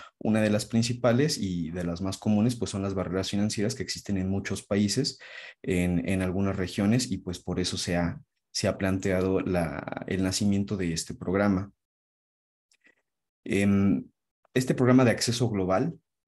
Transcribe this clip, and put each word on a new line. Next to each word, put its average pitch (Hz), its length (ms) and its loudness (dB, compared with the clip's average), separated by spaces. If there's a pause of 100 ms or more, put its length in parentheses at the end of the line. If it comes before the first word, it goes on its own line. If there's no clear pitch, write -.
(200)
Una 110 220 2
de 107 80 4
las 104 160 0
principales 120 720 2
y 87 340 -4
de 87 140 -6
las 85 160 -4
más 95 160 -4
comunes, 110 400 2
pues, 98 140 -4
son 98 100 -4
las 98 120 -2
barreras 95 360 -2
financieras 104 440 -2
que - 100 -8
existen - 340 -6
en 92 100 -2
muchos 98 380 -4
países, 104 520 0 (460)
en, 90 460 0
en 92 120 0
algunas 95 360 -2
regiones, 104 520 0
y, 92 100 -4
pues, 87 200 -8
por 87 220 -6
eso 90 160 -4
se 87 180 -2
ha, 87 240 -2 (320)
se - 160 -2
ha 95 100 0
planteado 95 600 0
la, 85 680 -2
el 95 140 -2
nacimiento 98 540 0
de 90 160 -2
este - 220 -6
programa. 95 580 0 (1700)
Em, 101 580 4 (500)
este 131 220 0
programa 127 300 6
de 113 60 6
acceso 113 380 0
global 98 480 0 (300)